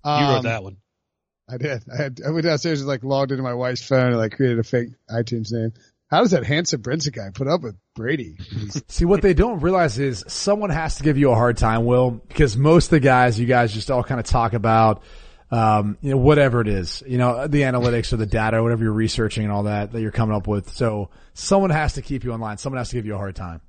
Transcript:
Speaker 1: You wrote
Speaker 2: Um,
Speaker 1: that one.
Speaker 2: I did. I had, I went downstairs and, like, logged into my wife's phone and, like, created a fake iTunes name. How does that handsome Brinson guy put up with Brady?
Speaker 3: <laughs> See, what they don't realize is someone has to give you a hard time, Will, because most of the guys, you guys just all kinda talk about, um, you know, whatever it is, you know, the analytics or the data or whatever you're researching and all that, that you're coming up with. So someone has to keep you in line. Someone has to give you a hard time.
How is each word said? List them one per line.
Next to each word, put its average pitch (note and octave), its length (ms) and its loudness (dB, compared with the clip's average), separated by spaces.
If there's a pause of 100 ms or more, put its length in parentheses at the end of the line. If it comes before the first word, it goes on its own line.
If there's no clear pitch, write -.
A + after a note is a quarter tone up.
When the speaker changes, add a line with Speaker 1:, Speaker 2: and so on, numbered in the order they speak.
Speaker 1:
You D3 80 -2
wrote C#3+ 240 2
Speaker 2:
Um, C3 80 -2
Speaker 1:
that A2+ 180 -4
one. F#2+ 140 -16 (720)
Speaker 2:
I A#2+ 100 -10
did. C3 340 -6
I B2 40 -10
had, C#3 300 -6
I D3 40 -2
went D#3+ 140 -2
downstairs D#3 360 0
and, C3+ 80 -6
like, C3 160 -4
logged C3+ 260 0
into C3 120 -4
my B2 120 -4
wife's B2 320 -4
phone B2+ 220 4
and, A#2+ 80 2
like, A2 200 0
created B2 220 2
a A2+ 60 0
fake A#2+ 260 -2 (200)
iTunes A2+ 420 -4
name. A2+ 200 -2 (360)
How D#3 120 2
does A3+ 100 4
that D3 140 2
handsome D3 380 -2
Brinson C#3 300 -4
guy G2+ 220 -12
put C3+ 140 -4
up E3 140 0
with G#2+ 140 -12 (180)
Brady? A2+ 420 -6 (260)
Speaker 3:
<laughs> G#2 260 -10
See, - 160 0
what F#3 180 2
they F#3+ 120 4
don't F#3+ 260 2
realize E3 380 0
is C3 300 -4
someone G3+ 420 -2
has D#3+ 260 -2
to - 60 -12
give D3 160 2
you C#3 120 6
a A#2 40 6
hard A#2 220 4
time, A2+ 280 2
Will, B2 260 4
because A#2+ 460 0
most D#3 300 6
of - 40 -4
the D#3+ 100 6
guys, B2 380 4
you A#2+ 80 0
guys A#2+ 260 4
just G#2+ 180 -8
all B2 140 0
kinda B2 180 -4
talk A2+ 320 2
about, A2 480 4 (480)
um, G#2+ 500 2
you C#3 100 -4
know, C3+ 60 2
whatever C3+ 440 4
it G#2+ 80 -2
is, F#2+ 380 -4
you B2+ 120 -2
know, B2 280 0
the C#3+ 160 0
analytics B2 500 0
or A#2+ 40 -2
the G#2+ 100 0
data A2 320 0
or A2+ 60 2
whatever A#2 200 0
you're A2 80 0
researching A2 520 -2
and G#2 80 -2
all G2+ 120 -2
that, G#2 280 -4
that A#2 80 -6
you're A2 100 -4
coming G#2+ 260 0
up G2 120 -4
with. G#2 220 -4
So G#2+ 400 -4 (240)
someone G3 360 0
has D3+ 240 0
to C3 80 -10
keep C3 220 -8
you B2 80 -6
in A2+ 80 -8
line. G#2+ 180 -8
Someone C3 200 -8
has A#2 120 -8
to B2 60 -8
give A2 100 -6
you G#2 80 -6
a G2 40 -8
hard G2 160 -8
time. E2+ 340 -10